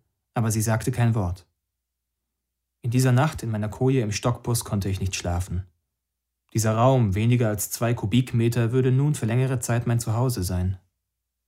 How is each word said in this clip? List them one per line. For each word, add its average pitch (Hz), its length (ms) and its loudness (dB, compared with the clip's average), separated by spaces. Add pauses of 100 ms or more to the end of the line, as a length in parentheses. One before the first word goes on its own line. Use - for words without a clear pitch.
(340)
aber 113 160 0
sie 110 100 0
sagte 113 320 0
kein 117 220 2
Wort. 90 320 -4 (1400)
In 120 80 -4
dieser 127 220 4
Nacht 127 300 2
in 113 80 -4
meiner 107 180 -2
Koje 131 340 0
im 104 100 -2
Stockbus 117 520 -2
konnte 98 240 -2
ich 95 120 -2
nicht 92 160 -4
schlafen. 87 500 -4 (840)
Dieser 110 220 2
Raum, 117 400 4
weniger 117 340 2
als 104 220 -4
zwei 120 240 -2
Kubikmeter, 117 760 0
würde 127 220 2
nun 143 220 2
für - 120 -6
längere 131 340 0
Zeit 120 260 -2
mein 117 120 0
Zuhause 117 440 -2
sein. 90 360 -2 (680)